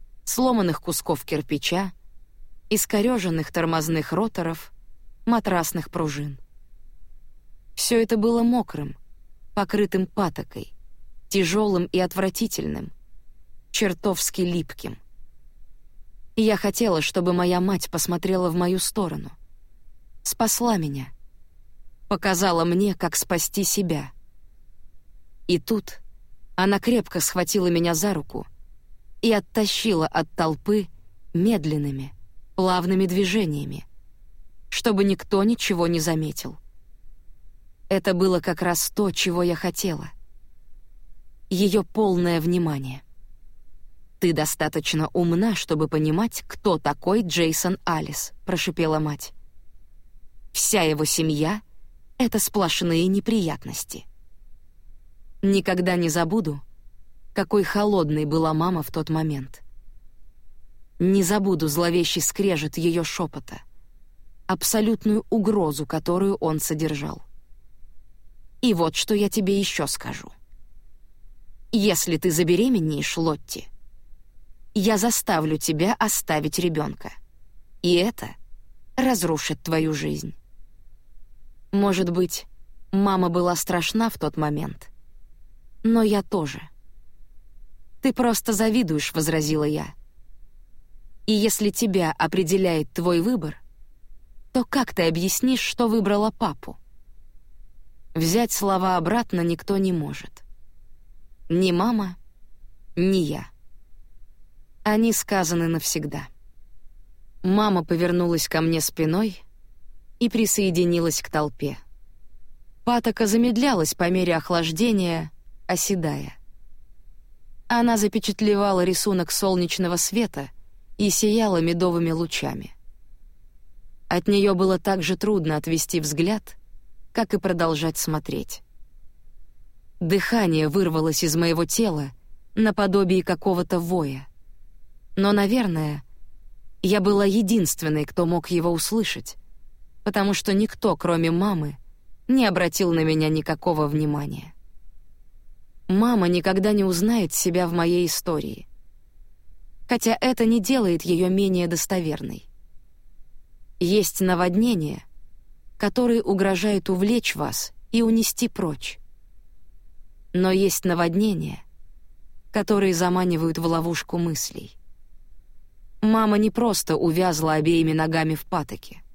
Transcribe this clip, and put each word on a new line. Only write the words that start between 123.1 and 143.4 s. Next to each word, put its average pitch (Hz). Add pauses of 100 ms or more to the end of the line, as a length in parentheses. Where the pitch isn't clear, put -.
От 175
нее 202
было 185
так 190
же 170
трудно 170
отвести 165
взгляд, 165 (560)
как 226
и 190
продолжать 165
смотреть. - (1400)
Дыхание 175
вырвалось 160
из 160
моего 170
тела 156 (420)
наподобие 196
какого-то 180
воя. 156 (920)
Но, 202
наверное, 190 (760)
я 196
была 202
единственной, 185
кто 175
мог 170
его 175
услышать, - (680)
потому 202
что 196
никто, 202
кроме 165
мамы, 170 (520)
не 254
обратил 180
на 165
меня 156
никакого 156